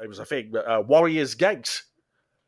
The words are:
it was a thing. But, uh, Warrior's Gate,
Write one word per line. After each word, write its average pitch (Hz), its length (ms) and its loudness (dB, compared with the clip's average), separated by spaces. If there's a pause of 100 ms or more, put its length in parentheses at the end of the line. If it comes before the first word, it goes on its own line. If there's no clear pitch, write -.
it 113 60 -14
was 101 120 -16
a 110 60 -12
thing. 117 280 -8
But, 110 120 -4
uh, 113 220 0
Warrior's 151 480 4
Gate, 165 480 -2 (640)